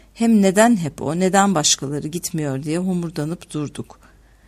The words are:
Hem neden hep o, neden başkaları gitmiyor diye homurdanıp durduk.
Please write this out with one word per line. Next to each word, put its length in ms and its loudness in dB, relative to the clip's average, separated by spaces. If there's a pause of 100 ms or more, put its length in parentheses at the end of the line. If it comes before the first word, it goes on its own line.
(140)
Hem 280 4
neden 360 4
hep 240 -6
o, 180 -4
neden 360 2
başkaları 520 -2
gitmiyor 560 -6
diye 140 -4
homurdanıp 760 -4
durduk. 460 -8 (480)